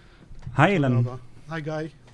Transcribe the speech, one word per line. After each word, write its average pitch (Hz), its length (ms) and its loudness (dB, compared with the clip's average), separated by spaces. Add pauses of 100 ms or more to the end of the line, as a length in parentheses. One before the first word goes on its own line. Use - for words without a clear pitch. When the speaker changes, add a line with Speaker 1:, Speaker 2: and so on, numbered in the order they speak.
(580)
Speaker 1:
היי, 170 160 6
אילן. 135 240 4
Speaker 2:
תודה 120 120 2
רבה. 127 100 -10 (300)
היי, 160 120 -8
גיא. 151 120 -8 (400)